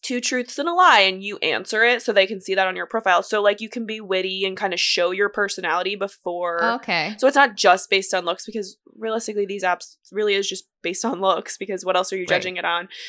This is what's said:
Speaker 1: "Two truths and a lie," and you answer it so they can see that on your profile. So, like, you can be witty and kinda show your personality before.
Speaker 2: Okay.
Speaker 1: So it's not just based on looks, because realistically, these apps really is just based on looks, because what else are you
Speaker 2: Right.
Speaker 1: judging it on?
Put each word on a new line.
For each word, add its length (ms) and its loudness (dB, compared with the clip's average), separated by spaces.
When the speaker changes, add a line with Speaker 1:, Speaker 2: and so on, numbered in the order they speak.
Speaker 1:
"Two 180 -4
truths 380 -4
and 100 -2
a 60 -2
lie," 280 8
and 220 2
you 140 -8
answer 460 0
it 180 2
so 100 -4
they 140 6
can 160 -10
see 140 -2
that 120 4
on 80 -4
your 120 -8
profile. 340 2
So, 220 -2
like, 180 2
you 80 -12
can 160 -8
be 160 -10
witty 420 -2
and 160 -4
kinda 160 -2
show 360 0
your 180 0
personality 680 -2
before. 680 -4
Speaker 2:
Okay. 560 -2
Speaker 1:
So 80 4
it's 80 4
not 200 4
just 360 4
based 220 2
on 120 0
looks, 200 -4
because 300 -10
realistically, 480 -4
these 180 -8
apps 340 -4
really 220 0
is 160 0
just 180 -8
based 240 -6
on 160 -2
looks, 380 0
because 260 -6
what 100 0
else 160 0
are 60 -6
you 60 -6
Speaker 2:
Right. 60 -8
Speaker 1:
judging 280 -2
it 80 -6
on? 240 -2